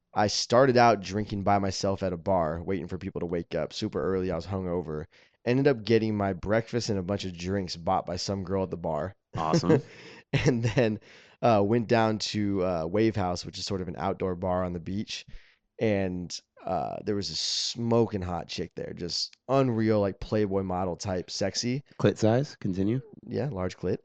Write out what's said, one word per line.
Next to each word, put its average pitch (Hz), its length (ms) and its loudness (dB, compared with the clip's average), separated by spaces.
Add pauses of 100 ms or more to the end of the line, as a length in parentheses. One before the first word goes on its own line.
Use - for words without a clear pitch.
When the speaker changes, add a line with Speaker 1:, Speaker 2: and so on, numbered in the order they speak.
(140)
Speaker 1:
I 101 140 4
started 123 480 4
out 117 260 8
drinking 101 420 -6
by 101 140 4
myself 98 440 -2
at 92 100 -2
a 87 40 -4
bar, 85 460 0
waiting 87 260 -4
for 90 100 -8
people 90 220 -8
to 87 60 -2
wake 85 280 -4
up 78 180 -2
super 98 300 -4
early. 92 280 0
I 85 60 -2
was 82 100 -6
hungover. 87 580 -4 (420)
Ended 131 220 4
up 117 160 2
getting 110 320 4
my 98 160 0
breakfast 110 580 -2
and 98 80 0
a 92 40 -2
bunch 95 220 -2
of 90 120 -8
drinks 92 400 -4
bought 87 280 0
by 85 120 -6
some 98 280 -4
girl 95 200 0
at 87 60 -6
the 92 60 -6
bar. 82 380 -4 (220)
Speaker 2:
Awesome. 85 500 2
Speaker 1:
<laughs> - 60 -20 (520)
And 120 200 2
then, 110 340 2 (420)
uh, 110 240 6
went 113 220 2
down 110 320 4
to, 101 460 0
uh, 85 220 0
Wave 107 300 2
House, 90 300 -2
which 87 120 -12
is 90 60 -8
sort 98 160 -4
of 87 80 -6
an 87 80 -8
outdoor 92 380 -2
bar 90 300 0
on 90 80 -4
the 87 80 -4
beach, 95 440 -6 (540)
and, 95 600 0 (280)
uh, 60 380 -2
there 104 100 -2
was 90 160 -4
a 80 60 -10
smoking 117 840 0
hot 87 260 -4
chick 87 260 -6
there, - 220 -10
just - 400 -6 (120)
unreal, 113 520 4
like, 98 200 0
Playboy 98 440 0
model 90 320 -2
type, 92 340 -4
sexy. 120 540 -4 (160)
Speaker 2:
Clit 101 180 4
size? 117 420 2
Continue. 101 400 0 (260)
Speaker 1:
Yeah, 117 260 -4
large 92 240 -6
clit. 92 280 -4